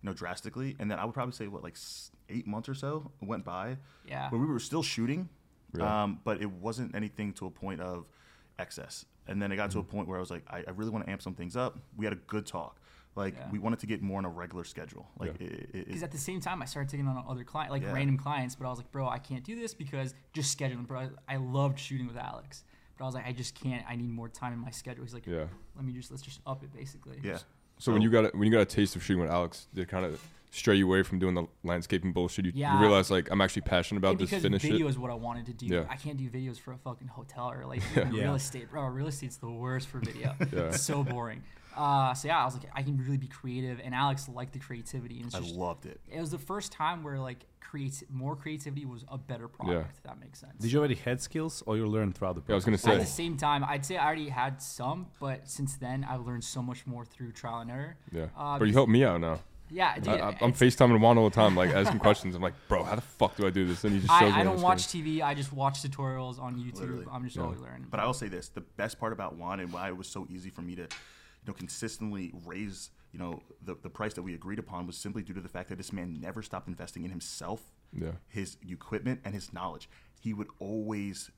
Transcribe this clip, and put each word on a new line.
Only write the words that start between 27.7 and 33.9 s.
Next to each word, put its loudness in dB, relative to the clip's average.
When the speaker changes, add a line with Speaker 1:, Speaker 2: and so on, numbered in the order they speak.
Speaker 3:
So 2
when 8
Speaker 1:
So 8
Speaker 3:
you 8
got 10
a, 0
when 6
you 8
got 10
a 8
taste 4
of -6
shooting 4
with 2
Alex, 0
did -2
it -4
kinda -2
stray 6
you 8
away 8
from 0
doing 4
the 0
landscaping 0
bullshit? 0
You, 2
you -4
Speaker 2:
Yeah. 6
Speaker 3:
realize, 10
like, 4
"I'm 6
actually 4
passionate 2